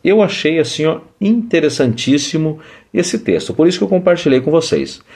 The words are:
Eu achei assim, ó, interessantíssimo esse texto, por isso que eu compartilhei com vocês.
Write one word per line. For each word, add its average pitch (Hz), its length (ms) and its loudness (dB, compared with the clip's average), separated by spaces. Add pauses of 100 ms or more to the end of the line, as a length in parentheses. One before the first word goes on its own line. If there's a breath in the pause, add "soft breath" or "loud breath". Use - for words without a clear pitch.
Eu 202 180 4
achei 165 360 0
assim, 151 260 -2
ó, 156 140 0 (200)
interessantíssimo 156 1400 0 (340 loud breath)
esse 180 260 -2
texto, 98 360 -2
por 160 120 4
isso 180 120 0
que 208 60 -2
eu 185 40 0
compartilhei 175 540 2
com 147 80 -4
vocês. 156 500 -2 (160 loud breath)